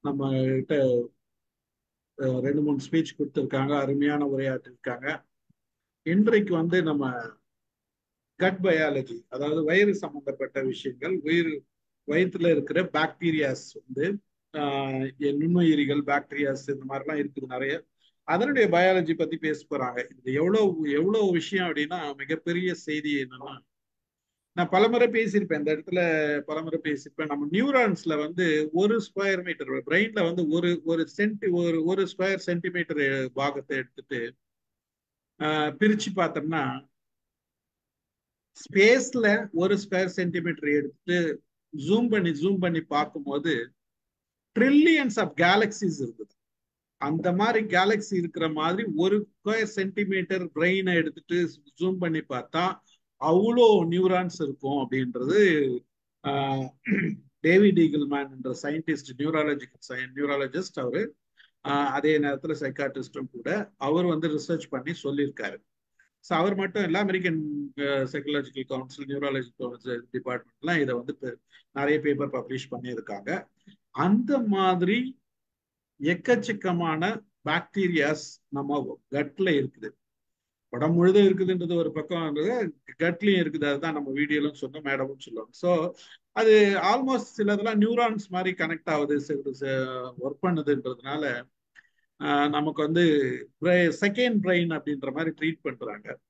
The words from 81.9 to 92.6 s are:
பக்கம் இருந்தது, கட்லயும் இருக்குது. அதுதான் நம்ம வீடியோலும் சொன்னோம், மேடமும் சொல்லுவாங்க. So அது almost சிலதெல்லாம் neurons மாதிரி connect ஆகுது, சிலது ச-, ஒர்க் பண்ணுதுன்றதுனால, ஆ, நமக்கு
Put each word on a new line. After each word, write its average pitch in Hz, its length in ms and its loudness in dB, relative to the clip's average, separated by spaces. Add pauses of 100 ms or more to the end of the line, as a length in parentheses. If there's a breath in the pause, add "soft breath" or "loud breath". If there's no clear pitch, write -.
பக்கம் 156 440 -4
இருந்தது, 196 380 -2 (240)
கட்லயும் 175 460 2
இருக்குது. 151 200 -4
அதுதான் 143 280 -2
நம்ம 143 200 -6
வீடியோலும் 147 480 0
சொன்னோம், 139 220 -10
மேடமும் 139 360 -4
சொல்லுவாங்க. 113 320 -12
So 175 420 0 (380 loud breath)
அது 214 460 6
almost 247 480 2 (120)
சிலதெல்லாம் 208 440 0
neurons 226 480 2
மாதிரி 185 360 -2
connect 160 240 -6
ஆகுது, 147 280 0
சிலது 139 440 -6
ச-, 131 520 -4 (100)
ஒர்க் 143 240 -4
பண்ணுதுன்றதுனால, 139 1000 -2 (720 soft breath)
ஆ, 147 280 2
நமக்கு 151 340 -2